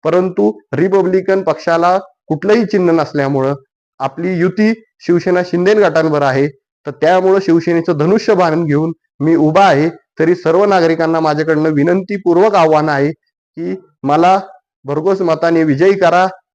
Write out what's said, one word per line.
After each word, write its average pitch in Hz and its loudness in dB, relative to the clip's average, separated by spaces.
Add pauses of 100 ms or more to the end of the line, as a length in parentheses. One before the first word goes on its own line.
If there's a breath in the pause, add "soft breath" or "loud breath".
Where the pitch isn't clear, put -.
परंतु 185 0 (140)
रिपब्लिकन 185 0
पक्षाला 175 0 (280)
कुठलंही 202 0
चिन्ह 180 0
नसल्यामुळं 139 -2 (440)
आपली 170 -6
युती 214 0 (180)
शिवसेना 175 0
शिंदे 180 0
गटांवर 160 0
आहे, 135 0
तर - -18
त्यामुळं 185 0
शिवसेनेचं 170 0
धनुष्यबाण 175 0
घेऊन 156 -2 (280)
मी 160 0
उभा 156 2
आहे. 160 0 (120)
तरी 160 2
सर्व 170 0
नागरिकांना 165 0
माझ्याकडनं 156 -2
विनंतीपूर्वक 180 0
आव्हान 156 2
आहे 143 -2 (440)
की 180 -8 (260)
मला 170 2 (440)
भरघोस 156 -2
मताने 165 0
विजयी 170 2
करा. 180 2 (280)